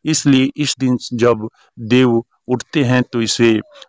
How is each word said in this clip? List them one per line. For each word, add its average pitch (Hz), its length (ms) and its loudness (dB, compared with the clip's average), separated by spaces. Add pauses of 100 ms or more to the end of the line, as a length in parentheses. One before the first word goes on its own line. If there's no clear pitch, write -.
इसलिए 139 520 2
इस 147 220 -4
दिन 127 180 0 (160)
जब 113 360 0 (300)
देव 117 440 2 (240)
उठते 127 360 -4
हैं 123 200 2
तो 120 180 -4
इसे 113 400 2 (280)